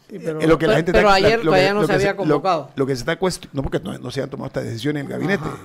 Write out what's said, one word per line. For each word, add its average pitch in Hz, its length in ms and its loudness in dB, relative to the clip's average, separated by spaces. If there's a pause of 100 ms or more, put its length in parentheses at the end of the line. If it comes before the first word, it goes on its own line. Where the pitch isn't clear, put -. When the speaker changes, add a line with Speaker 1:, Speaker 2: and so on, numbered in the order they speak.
Speaker 1:
Sí, 196 140 -16
pero, 156 160 -6
Speaker 2:
Es 160 80 2
lo 160 120 6
que 156 80 2
la - 60 4
Speaker 1:
pe-, - 40 4
Speaker 2:
gente 170 140 0
Speaker 1:
pero 214 160 4
Speaker 2:
está, 196 120 6
la, 202 80 4
Speaker 1:
ayer 226 120 4
Speaker 2:
lo 233 120 2
que, 190 60 4
Speaker 1:
todavía 190 160 4
no 208 80 0
Speaker 2:
lo 156 60 2
Speaker 1:
se 196 60 0
Speaker 2:
que 185 60 2
se, 196 100 2
Speaker 1:
había - 40 0
Speaker 2:
lo, 190 40 -6
Speaker 1:
convocado. 156 580 0
Speaker 2:
lo 135 100 0
que 135 100 -2
se 123 60 -6
está 160 180 -4
cuest-, - 340 -2
no, 139 100 -2
porque 143 160 -4
no, 131 180 -8
no 123 140 -10
se 135 100 -6
han 131 80 -8
tomado 135 180 -10
esta 135 140 -6
decisión 120 360 -6
en 139 80 -8
el 123 60 -10
gabinete, 143 340 -4
Speaker 1:
Ajá. - 200 -10